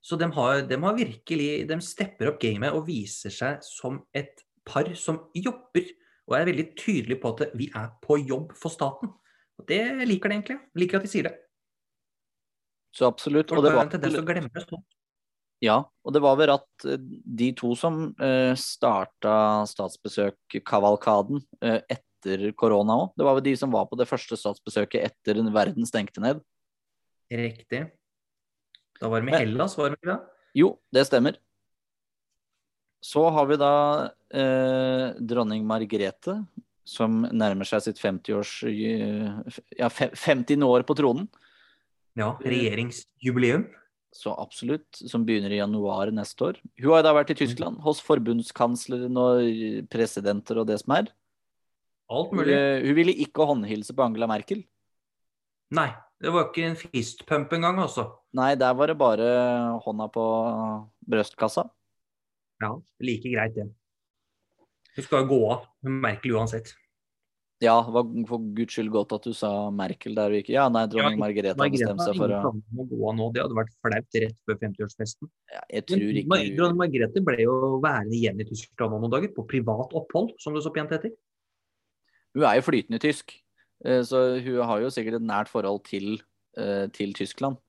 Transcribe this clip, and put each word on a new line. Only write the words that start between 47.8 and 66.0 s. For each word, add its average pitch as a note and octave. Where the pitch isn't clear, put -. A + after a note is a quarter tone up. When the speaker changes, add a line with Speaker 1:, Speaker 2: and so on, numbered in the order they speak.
Speaker 2:
hos D3+
forbundskansleren B2
og A#2
presidenter G2+
og A2+
det G#2+
som C3
er. G#3+
Speaker 1:
Alt D#3+
Speaker 2:
Hun, F#3+
Speaker 1:
mulig. C#3+
Speaker 2:
eh, C#3
hun C#3+
ville E3+
ikke -
håndhilse G#2+
på C3+
Angela A2+
Merkel. A2+
Speaker 1:
Nei, C#3+
det D#3+
var E3+
ikke E3
en E3
fistpump C#3+
engang, E3+
altså. B2+
Speaker 2:
Nei, C3
der B2+
var C#3
det D#3+
bare A#2+
hånda G#2+
på A2
brøstkassa. A2
Speaker 1:
Ja, A2
like A#2
greit A2
det. G#2+
Hun C#3
skal C3+
jo -
gå A#2
av A2+
med C3+